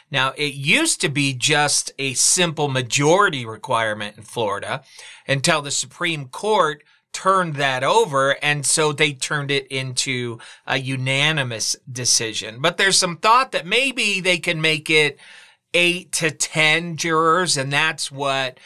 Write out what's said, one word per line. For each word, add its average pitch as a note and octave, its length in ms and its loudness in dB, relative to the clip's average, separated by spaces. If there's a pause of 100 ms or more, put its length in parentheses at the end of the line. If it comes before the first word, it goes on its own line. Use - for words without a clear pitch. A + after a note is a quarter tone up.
(100)
Now, C3+ 260 2
it C#3+ 180 -2
used F#3 480 0
to - 60 0
be C#3 240 0
just D3 640 0
a C3+ 160 -4
simple D#3+ 520 2
majority C#3 800 2
requirement G#2+ 680 -4
in G#2 80 -20
Florida G2+ 580 -4 (460)
until C#3+ 340 0
the C#3+ 80 -10
Supreme D3+ 560 -6
Court E3+ 560 0 (300)
turned F#3 440 0
that C3+ 280 0
over, D3 580 2
and C#3+ 240 0
so D#3 240 2
they D3+ 220 2
turned C#3 400 -4
it C3+ 160 -2
into B2+ 720 -4 (280)
a C3+ 120 0
unanimous C3+ 960 -2 (140)
decision. A#2 720 -2
But F3 180 0
there's G3 180 4
some E3+ 220 0
thought A3+ 340 4
that D#3+ 140 -4
maybe A3+ 540 0
they F3+ 180 0
can E3 220 -4
make D#3 300 0
it D3+ 280 4 (540)
eight F3 380 2
to D#3+ 220 -2
ten D#3+ 640 0
jurors, E3 600 2
and C3+ 160 -4
that's D#3 380 -2
what C3+ 560 -4